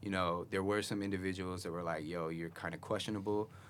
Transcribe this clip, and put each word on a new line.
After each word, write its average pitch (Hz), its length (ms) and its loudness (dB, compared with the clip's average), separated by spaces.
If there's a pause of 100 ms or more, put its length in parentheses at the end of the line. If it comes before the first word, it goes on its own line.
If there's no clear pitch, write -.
You 101 80 -2
know, 87 400 2
there 98 140 4
were 101 180 4
some 101 200 0
individuals 92 600 0
that 90 80 -4
were 87 120 -2
like, 82 220 0
"Yo, 82 260 -2
you're 82 200 -2
kinda - 280 -4
questionable." 104 720 0 (200)